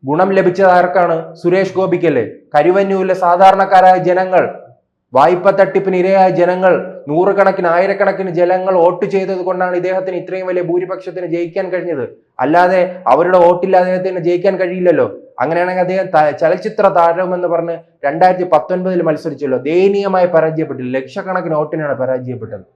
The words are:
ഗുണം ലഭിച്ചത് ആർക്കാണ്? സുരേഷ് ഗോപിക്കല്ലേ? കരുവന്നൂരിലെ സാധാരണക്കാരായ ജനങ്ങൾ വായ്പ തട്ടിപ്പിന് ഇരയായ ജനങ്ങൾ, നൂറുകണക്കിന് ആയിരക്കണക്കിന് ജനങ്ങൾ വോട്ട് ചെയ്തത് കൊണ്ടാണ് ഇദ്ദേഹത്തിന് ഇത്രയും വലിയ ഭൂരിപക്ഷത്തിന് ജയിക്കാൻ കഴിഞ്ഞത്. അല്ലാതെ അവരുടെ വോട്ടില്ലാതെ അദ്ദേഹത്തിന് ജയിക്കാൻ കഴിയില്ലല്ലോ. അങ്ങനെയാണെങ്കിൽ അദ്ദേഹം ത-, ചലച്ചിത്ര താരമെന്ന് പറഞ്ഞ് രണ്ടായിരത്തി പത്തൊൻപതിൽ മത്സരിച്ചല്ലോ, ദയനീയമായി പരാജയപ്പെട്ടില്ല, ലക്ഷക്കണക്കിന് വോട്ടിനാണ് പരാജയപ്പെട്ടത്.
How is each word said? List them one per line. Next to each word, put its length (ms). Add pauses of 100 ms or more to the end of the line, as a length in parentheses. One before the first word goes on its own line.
ഗുണം 280
ലഭിച്ചത് 340
ആർക്കാണ്? 680
സുരേഷ് 400
ഗോപിക്കല്ലേ? 560 (240)
കരുവന്നൂരിലെ 600
സാധാരണക്കാരായ 800
ജനങ്ങൾ 580 (600)
വായ്പ 360
തട്ടിപ്പിന് 460
ഇരയായ 340
ജനങ്ങൾ, 800
നൂറുകണക്കിന് 580
ആയിരക്കണക്കിന് 640
ജനങ്ങൾ 440
വോട്ട് 320
ചെയ്തത് 320
കൊണ്ടാണ് 380
ഇദ്ദേഹത്തിന് 400
ഇത്രയും 300
വലിയ 160
ഭൂരിപക്ഷത്തിന് 640
ജയിക്കാൻ 460
കഴിഞ്ഞത്. 360 (320)
അല്ലാതെ 680
അവരുടെ 320
വോട്ടില്ലാതെ 540
അദ്ദേഹത്തിന് 320
ജയിക്കാൻ 320
കഴിയില്ലല്ലോ. 560 (280)
അങ്ങനെയാണെങ്കിൽ 400
അദ്ദേഹം 260
ത-, 300
ചലച്ചിത്ര 460
താരമെന്ന് 680
പറഞ്ഞ് 300 (260)
രണ്ടായിരത്തി 400
പത്തൊൻപതിൽ 580
മത്സരിച്ചല്ലോ, 560
ദയനീയമായി 680
പരാജയപ്പെട്ടില്ല, 720
ലക്ഷക്കണക്കിന് 560
വോട്ടിനാണ് 400
പരാജയപ്പെട്ടത്. 680 (160)